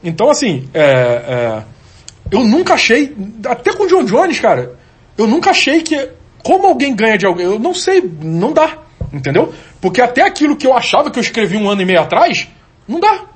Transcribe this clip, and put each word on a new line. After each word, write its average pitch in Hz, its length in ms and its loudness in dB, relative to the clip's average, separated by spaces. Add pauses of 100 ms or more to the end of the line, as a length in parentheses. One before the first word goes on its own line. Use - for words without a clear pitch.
Então, 180 280 0
assim, 165 420 -2
é, 160 80 0
é, 120 800 0 (680)
eu 226 120 2
nunca 320 300 2
achei, 269 420 0 (300)
até 247 280 -2
com 415 100 -2
o 381 40 0
John 359 160 4
Jones, 269 360 0
cara, 131 360 0 (420)
eu 220 100 0
nunca 339 240 2
achei 320 300 2
que, 311 280 -4 (340)
como 381 240 2
alguém 277 280 0
ganha 214 220 2
de 185 80 -2
alguém, 175 200 -2
eu 202 140 -2
não 320 140 -2
sei, 370 280 0 (200)
não 170 300 -2
dá, 311 280 0 (340)
entendeu? 143 400 0 (260)
Porque 185 220 0
até 247 220 2
aquilo 302 320 0
que - 100 -6
eu 262 100 4
achava - 360 0
que - 80 -6
eu - 20 -2
escrevi 208 340 -2
um 208 140 0
ano 202 120 -2
e 185 40 0
meio 180 160 2
atrás, 233 460 0 (400)
não 330 120 -4
dá 392 260 0 (100)